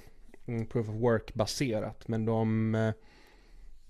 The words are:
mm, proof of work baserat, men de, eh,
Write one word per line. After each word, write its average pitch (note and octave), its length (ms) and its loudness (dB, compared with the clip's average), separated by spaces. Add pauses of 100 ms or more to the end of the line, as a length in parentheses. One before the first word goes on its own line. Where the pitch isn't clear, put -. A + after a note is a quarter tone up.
(460)
mm, A#2 200 -2
proof A2+ 220 -2
of A2 60 -4
work A2+ 400 2
baserat, G#2+ 720 -2
men A2 160 0
de, A2 500 4
eh, A2 180 4 (960)